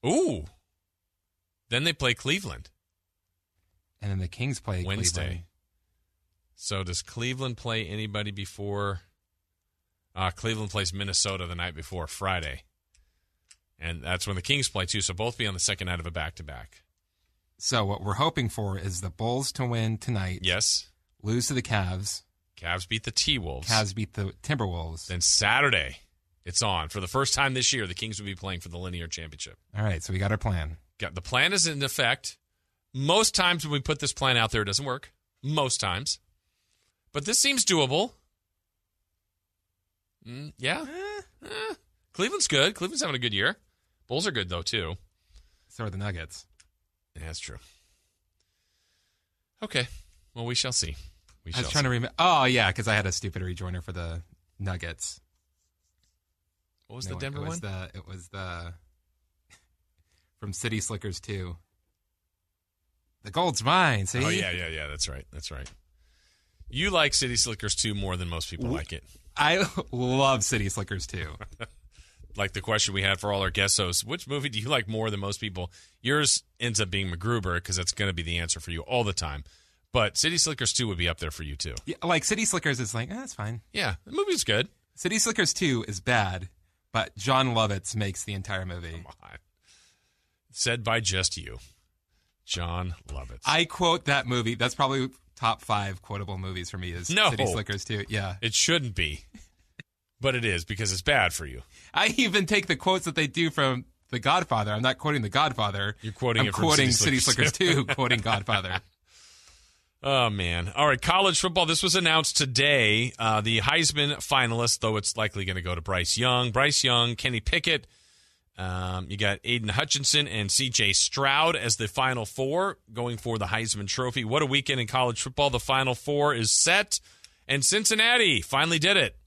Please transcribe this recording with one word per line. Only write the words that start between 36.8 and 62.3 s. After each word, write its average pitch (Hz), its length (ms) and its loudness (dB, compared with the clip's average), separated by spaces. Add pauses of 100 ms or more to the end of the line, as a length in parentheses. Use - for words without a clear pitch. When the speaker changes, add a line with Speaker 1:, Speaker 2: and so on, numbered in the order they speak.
Speaker 1:
But 147 120 -4
this 220 120 2
seems 277 260 4
doable. 160 480 4 (2250)
Mm, 135 300 -12
yeah. 175 300 -2
Speaker 2:
Eh. 392 600 -12
Speaker 1:
Eh. 427 260 -6 (400)
Cleveland's 294 340 0
good. 156 280 4
Cleveland's 254 260 -4
having 151 140 -2
a 127 40 -2
good 120 140 -2
year. 113 240 2 (500)
Bulls 151 200 -2
are 190 40 0
good, 101 180 -2
though, 87 120 -4
too. 87 340 -2 (720)
Speaker 2:
So - 180 -10
are 104 40 -4
the 92 80 -8
Nuggets. 92 480 -8 (720)
Speaker 1:
Yeah, 71 120 -12
that's 80 120 -10
true. - 180 -12 (2000)
Okay. 131 240 -2 (460)
Well, 117 120 -8
we 120 100 -2
shall 127 160 -2
see. 80 240 -2 (500)
We 85 80 -10
Speaker 2:
I - 60 -2
was 127 60 0
Speaker 1:
shall - 60 -4
Speaker 2:
trying 147 100 2
Speaker 1:
see. - 20 2
Speaker 2:
to 135 60 2
remember. 123 300 -2
Oh, 165 260 6
yeah, 117 260 6
'cause 107 160 -2
I 107 80 4
had 104 100 2
a 92 60 0
stupid 92 300 -4
rejoiner 90 420 -6
for - 80 -12
the 85 300 -6 (380)
Nuggets. 90 600 -6 (1700)
Speaker 1:
What 117 100 -16
was 120 100 -8
Speaker 2:
No, 92 80 -6
Speaker 1:
the 87 40 -8
Denver 139 200 -8
Speaker 2:
it - 20 -6
was 165 200 -6
Speaker 1:
one? 101 100 -8
Speaker 2:
the, 92 260 -8
it 92 100 -16
was 92 220 -14
the, 87 440 -8 (760)
<laughs> - 920 -20
from 101 140 -8
City 113 260 -2
Slickers 101 400 -6
two. 90 380 -8 (1700)